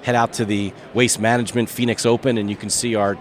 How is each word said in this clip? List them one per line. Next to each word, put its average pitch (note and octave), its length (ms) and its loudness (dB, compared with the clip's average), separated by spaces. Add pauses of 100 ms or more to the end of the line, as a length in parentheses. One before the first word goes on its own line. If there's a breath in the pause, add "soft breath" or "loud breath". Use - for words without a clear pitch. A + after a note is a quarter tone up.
head B2 120 0
out A#2 180 2
to A#2 120 -2
the G2+ 260 -2 (220 loud breath)
Waste A#2 260 2
Management A#2 480 2
Phoenix A#2+ 380 -2
Open A#2 320 2
and G2+ 120 -2
you G#2 60 -4
can G#2 140 -10
see A#2 260 -2
our G2+ 260 0